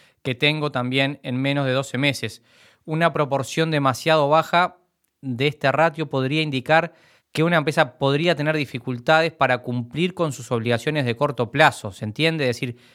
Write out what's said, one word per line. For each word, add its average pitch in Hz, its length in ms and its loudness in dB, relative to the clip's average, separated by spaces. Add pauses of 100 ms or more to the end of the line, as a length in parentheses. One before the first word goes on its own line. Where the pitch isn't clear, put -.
(220)
que 131 120 -4
tengo 147 380 -2
también 135 500 -2
en 123 140 -6
menos 139 280 -2
de 131 80 0
doce 135 240 -4
meses. 135 460 -4 (420)
Una 160 280 0
proporción 139 580 -2
demasiado 147 580 2
baja 165 500 2 (420)
de 131 260 -2
este 143 240 0
ratio 156 400 2
podría 139 320 0
indicar 151 500 0 (380)
que 156 140 0
una 175 120 2
empresa 151 420 2
podría 147 360 2
tener 156 220 -2
dificultades 147 760 0
para 127 260 2
cumplir 123 540 -4
con 165 200 -2
sus - 180 -10
obligaciones 120 560 -2
de 117 100 -2
corto 127 360 -2
plazo, 139 400 4
¿se - 120 -12
entiende? 147 460 0
Es 117 60 -4
decir, 120 200 -6 (180)